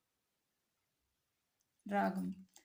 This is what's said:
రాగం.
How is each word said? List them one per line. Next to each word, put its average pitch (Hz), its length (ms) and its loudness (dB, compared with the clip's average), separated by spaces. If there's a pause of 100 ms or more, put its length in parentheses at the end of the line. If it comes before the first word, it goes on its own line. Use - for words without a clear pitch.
(1900)
రాగం. 190 540 0 (180)